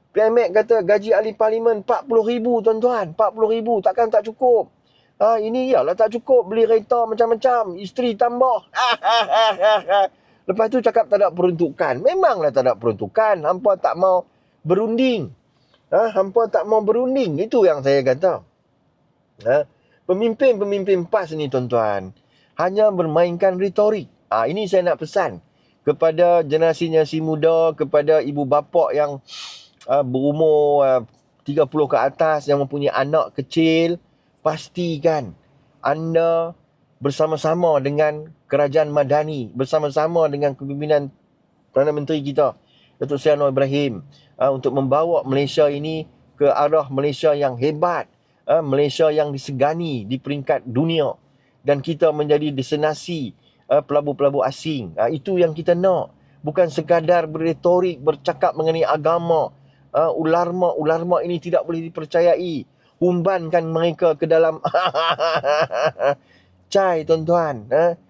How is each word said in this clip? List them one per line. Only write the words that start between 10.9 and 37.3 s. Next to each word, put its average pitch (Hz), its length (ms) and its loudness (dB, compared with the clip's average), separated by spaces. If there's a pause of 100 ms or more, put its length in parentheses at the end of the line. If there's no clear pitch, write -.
tak 202 160 2
ada 185 80 2
peruntukan. 165 720 -2
Memanglah 262 480 2
tak 127 160 0
ada 123 80 2
peruntukan. 117 720 -2
Hampa 185 320 0
tak 147 160 -2
mau 185 320 2 (400)
berunding. 220 640 0 (640)
Ha? 220 240 2
Hampa 196 320 0
tak 165 160 0
mau 220 160 2
berunding. 233 560 0
Itu 220 240 0
yang 160 240 4
saya 139 160 4
kata. 135 400 0 (1040)
Ha? 127 100 2 (480)
Pemimpin-pemimpin 202 1000 0
pas 185 240 -2
ni, 156 160 -6
tuan-tuan, 113 640 -2 (480)
hanya 196 320 2
bermainkan 175 640 0
retorik. 202 560 0 (240)
Ha, 113 160 0
ini 202 160 -4
saya 180 260 2
nak 147 60 -4
pesan 151 400 -4 (480)
kepada 165 560 2
generasi-generasi 160 800 0
muda, 160 560 2
kepada 151 400 2
ibu 143 240 -4
bapa 147 480 0
yang, 143 320 -2 (640)
ha, 139 160 2
berumur, 147 800 2
ha, 127 240 2 (400)
tiga 143 240 0
puluh 151 160 0
ke 139 100 0
atas, 143 540 0
yang 143 80 2
mempunyai 143 340 -4
anak 143 460 -2
kecil, 165 580 0 (480)
pastikan 156 880 -4 (480)
anda 165 720 0 (480)
bersama-sama 156 800 0